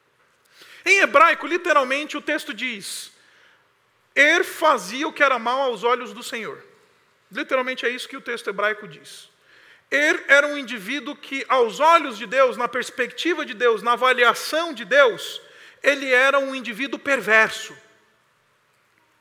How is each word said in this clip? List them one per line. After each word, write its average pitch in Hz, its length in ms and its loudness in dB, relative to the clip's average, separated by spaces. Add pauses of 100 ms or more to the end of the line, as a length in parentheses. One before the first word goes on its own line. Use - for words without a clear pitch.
(840)
Em 392 140 2
hebraico, 302 480 4
literalmente, 294 720 -2
o 285 40 -10
texto 302 320 -6
diz, 220 600 -10 (1000)
"Er 320 300 4
fazia 262 640 0
o 311 60 -8
que 294 100 0
era 262 160 4
mal 240 220 -2
aos 233 240 -2
olhos 240 260 0
do 208 100 -16
Senhor." 214 400 -10 (720)
Literalmente 254 540 -4
é 240 40 0
isso 247 200 -8
que 269 80 -14
o 240 40 -16
texto 233 280 -10
hebraico 208 400 -4
diz. - 380 -20 (640)
Er 302 360 0
era 285 180 6
um 294 120 -6
indivíduo 247 580 -8
que, 269 340 -10
aos 233 300 2
olhos 294 380 4
de 220 100 -12
Deus, 247 300 2
na 240 100 -2
perspectiva 262 800 -4
de 247 80 -10
Deus, 220 280 0
na 240 120 0
avaliação 254 800 2
de 226 120 -14
Deus, 226 560 2 (400)
ele 277 300 0
era 269 260 4
um 269 160 -2
indivíduo 240 460 -8
perverso. 220 760 0 (1500)